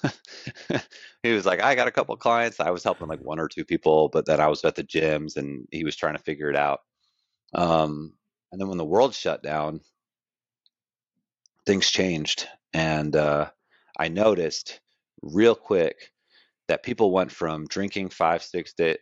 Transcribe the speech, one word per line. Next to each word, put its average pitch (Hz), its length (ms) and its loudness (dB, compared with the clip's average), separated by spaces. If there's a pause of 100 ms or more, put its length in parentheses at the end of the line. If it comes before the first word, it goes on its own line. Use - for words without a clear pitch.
<laughs> - 800 -8 (400)
He 117 100 2
was 98 140 2
like, 92 160 2
"I 127 140 4
got 123 100 2
a 120 60 -2
couple 123 240 -2
clients." 117 420 0
I 82 120 0
was 90 120 -2
helping, 90 240 -2
like, 78 140 -8
one 73 180 -8
or 80 100 -2
two 82 160 -8
people, 78 440 4
but 76 180 0
then 78 140 2
I 76 80 4
was 76 160 0
at 80 100 2
the 80 80 -8
gyms 78 540 -2
and 69 340 -8
he 80 140 -6
was 76 100 -4
trying 78 220 -2
to - 60 -12
figure 73 280 -6
it 71 60 0
out. 71 240 0 (760)
Um, 80 600 0 (380)
and 92 80 -8
then 98 80 -4
when 92 100 -6
the 80 60 -4
world 110 300 2
shut 80 280 -4
down, 78 380 -6 (1900)
things 98 240 2
changed. 87 580 -2 (240)
And, 78 440 0
uh, 73 340 2 (480)
I 82 100 -2
noticed 87 720 0 (420)
real 107 320 4
quick - 580 -2 (560)
that - 160 -2
people 110 280 2
went 92 200 0
from 78 340 -6
drinking 98 440 -6
five, 82 320 0
six - 320 -10
days, 80 280 0